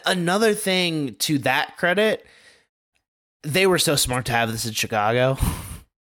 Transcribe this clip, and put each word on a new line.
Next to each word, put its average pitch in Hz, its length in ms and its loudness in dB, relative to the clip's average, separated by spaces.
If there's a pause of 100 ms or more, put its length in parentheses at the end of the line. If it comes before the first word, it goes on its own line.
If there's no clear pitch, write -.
another 185 480 2
thing 170 600 -2
to 151 240 0
that 135 360 -2
credit, 196 480 0 (1160)
they 180 240 0
were 180 120 4
so 151 180 2
smart 127 300 0
to 127 60 -2
have 117 180 2
this 110 160 -6
in 113 60 -6
Chicago. 113 640 0 (800)